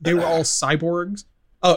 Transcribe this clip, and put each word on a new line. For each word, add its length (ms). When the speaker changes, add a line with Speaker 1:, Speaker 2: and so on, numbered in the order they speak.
Speaker 1:
they 140
were 100
all 160
Speaker 2:
<clears throat> 20
Speaker 1:
cyborgs. 840
Uh, 140